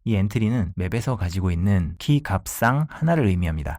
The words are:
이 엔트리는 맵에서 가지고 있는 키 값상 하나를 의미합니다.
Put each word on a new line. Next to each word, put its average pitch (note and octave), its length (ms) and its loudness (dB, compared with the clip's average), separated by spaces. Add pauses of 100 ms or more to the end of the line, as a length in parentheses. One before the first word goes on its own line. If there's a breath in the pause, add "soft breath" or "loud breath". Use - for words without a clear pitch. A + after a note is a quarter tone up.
이 A2+ 120 2
엔트리는 G#2 600 0
맵에서 A2+ 400 -2
가지고 F#2 340 -2
있는 F2 480 0
키 D3 240 2
값상 B2 680 0
하나를 D#3+ 360 2
의미합니다. D#2+ 520 0